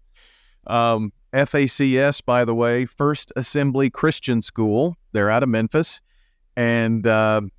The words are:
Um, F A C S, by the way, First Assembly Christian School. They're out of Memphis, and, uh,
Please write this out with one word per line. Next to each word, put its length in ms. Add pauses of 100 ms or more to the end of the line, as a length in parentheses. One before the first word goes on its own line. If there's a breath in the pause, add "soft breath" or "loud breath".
(680 soft breath)
Um, 440 (200)
F 240
A 100
C 320
S, 220
by 240
the 100
way, 320
First 480
Assembly 560
Christian 500
School. 560 (140)
They're 180
out 140
of 60
Memphis, 520 (560)
and, 480
uh, 360 (180)